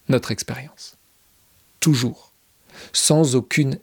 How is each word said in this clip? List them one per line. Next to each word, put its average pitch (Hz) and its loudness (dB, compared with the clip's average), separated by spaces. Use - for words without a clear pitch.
notre 127 0
expérience. - -12
Toujours. 127 -2
Sans 151 2
aucune 135 -2